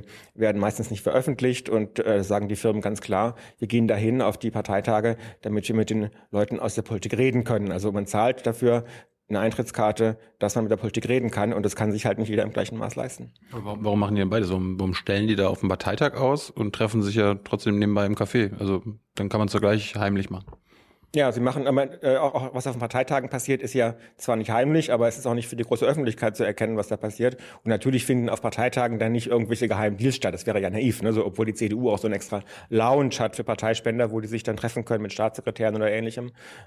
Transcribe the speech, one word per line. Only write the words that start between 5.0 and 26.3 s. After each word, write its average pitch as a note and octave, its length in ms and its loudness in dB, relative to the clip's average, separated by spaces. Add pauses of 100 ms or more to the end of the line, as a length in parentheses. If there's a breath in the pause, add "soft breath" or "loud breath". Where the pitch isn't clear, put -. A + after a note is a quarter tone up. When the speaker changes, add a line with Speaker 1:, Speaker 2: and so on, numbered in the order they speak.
Speaker 1:
damit G#2+ 280 -2
wir A2+ 60 2
mit A2 140 2
den G#2+ 200 0 (220 loud breath)
Leuten G#2 280 0
aus A2+ 160 -2
der A2+ 60 -2
Politik G#2 360 -4
reden B2 280 2
können. G#2 260 0
Also G2 220 -2
man G2+ 140 -2
zahlt A#2+ 380 2
dafür A#2 380 2 (460 loud breath)
eine G#2 120 0
Eintrittskarte, A2+ 760 0 (220 loud breath)
dass G#2 160 0
man A2+ 80 2
mit G#2+ 80 0
der A2 60 2
Politik A2 320 -4
reden A#2+ 220 2
kann. G#2+ 200 0
Und G2+ 140 -2
das G2+ 100 0
kann G#2+ 160 0
sich G#2+ 140 -2
halt G2+ 120 0
nicht A2 120 -2
jeder G#2 140 2
im G#2+ 100 -4
gleichen G#2+ 240 -4
Maß G#2+ 180 -6
leisten. A#2+ 380 -10 (180)
Speaker 2:
Aber A2+ 140 -12
warum, G#2 180 -8
warum G#2 160 4
machen G2+ 160 2
die G2+ 60 2
denn F#2+ 80 2
beides? G#2 200 2
Warum, F#2 300 -2
warum F#2+ 140 0
stellen G2+ 340 0
die A2 80 2
da F#2+ 140 4
auf F#2+ 100 -4
dem G2+ 80 -2
Parteitag G2 460 0
aus C3+ 360 0
und G#2 240 -4
treffen A2 300 2
sich G2+ 120 0
ja G2+ 200 4
trotzdem G#2 420 -2
nebenbei G#2 280 2
im G2+ 100 0
Café? G2+ 420 0
Also G2 260 -2 (320)
dann G2+ 120 -2
kann G#2 120 0
man's G#2 120 2
doch G#2 80 2
gleich G#2 380 2
heimlich G2 320 0
machen. F#2+ 160 -10 (680 soft breath)
Speaker 1:
Ja, C#3 160 4
sie A#2+ 80 -2
machen, B2+ 280 0
aber, C3+ 360 0
äh, C3 140 4
auch, C#3+ 180 2
auch C3 180 -4
was B2+ 140 -4
auf B2 80 -4
den A#2 60 -6
Parteitagen B2+ 480 0
passiert, C3 320 -2
ist A#2 120 -6
ja A#2 220 2 (220 loud breath)
zwar A#2+ 180 0
nicht A2 160 -2
heimlich, C#3+ 400 4
aber A#2 160 4
es A2+ 100 0
ist - 80 -8
auch A#2 80 0
nicht A#2 140 -4
für - 80 -10
die A#2 80 -2
große A#2 220 0
Öffentlichkeit A#2 500 0